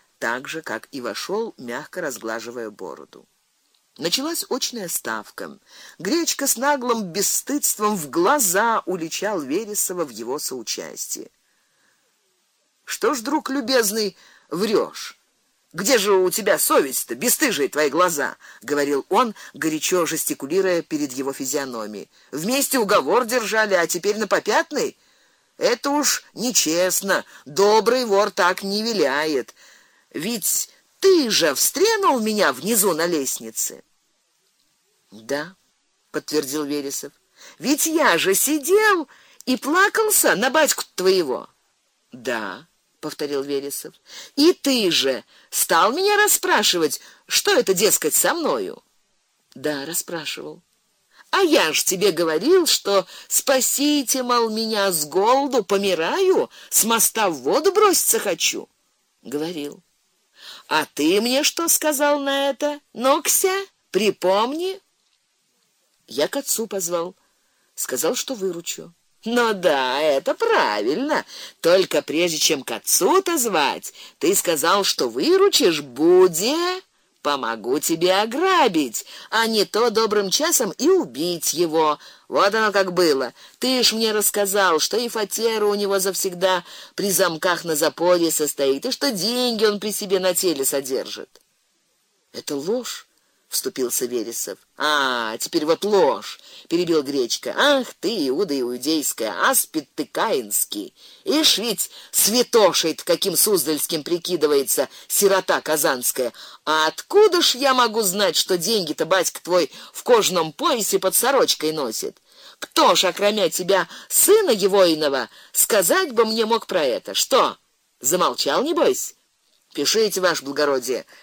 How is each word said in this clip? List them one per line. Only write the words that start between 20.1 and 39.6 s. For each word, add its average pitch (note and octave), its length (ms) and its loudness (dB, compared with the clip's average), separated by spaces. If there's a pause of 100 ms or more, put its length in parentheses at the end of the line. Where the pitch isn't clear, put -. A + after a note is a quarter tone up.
перед D3 320 -4
его C3+ 180 -6
физиономией. B2 800 -8 (220)
«Вместе B3 460 -2
уговор G3+ 480 2
держали, G#3+ 480 0
а E3+ 140 2
теперь G3+ 300 -2
на G#3+ 100 -4
попятный? G#3 720 -2 (600)
Это A#3 340 -2
уж D4 320 0 (100)
нечестно, F3+ 880 0 (220)
добрый G#3 600 2
вор G3+ 260 2
так F#3 320 0
не G3+ 200 -4
виляет. D3+ 720 -2 (540)
Ведь G3 600 -4 (300)
ты F4 300 4
же D#3 260 2
встренул F#4+ 640 2
меня G#3 320 2
внизу F#3+ 420 0
на D#3+ 120 0
лестнице». C3+ 760 -4 (1300)
«Да», C#3 460 -10 (560)
подтвердил D3 540 -4
Вересов. C#3+ 480 -8 (460)
«Ведь C4 260 0
я C#4+ 320 2
же F#3 180 2
сидел E4+ 720 2 (380)
и B3+ 100 2
плакался F#4+ 800 2